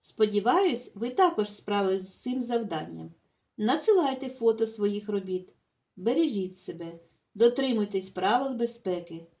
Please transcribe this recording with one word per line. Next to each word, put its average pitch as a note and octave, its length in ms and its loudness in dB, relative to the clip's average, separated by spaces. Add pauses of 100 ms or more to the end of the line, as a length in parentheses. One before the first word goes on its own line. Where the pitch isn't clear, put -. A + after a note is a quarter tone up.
Сподіваюсь, A3+ 920 0
ви A3+ 160 -4
також C#4 420 2
справились F#3+ 560 0
з - 100 -20
цим B3+ 220 -4
завданням. E3+ 760 -4 (420)
Надсилайте C4+ 720 2
фото A3 360 2
своїх G#3 420 -2
робіт. F#3+ 460 -4 (420)
Бережіть G#3+ 640 0
себе. E3 420 -12 (340)
Дотримуйтесь A3+ 760 2
правил A#3+ 440 0
безпеки. F3 720 -6 (140)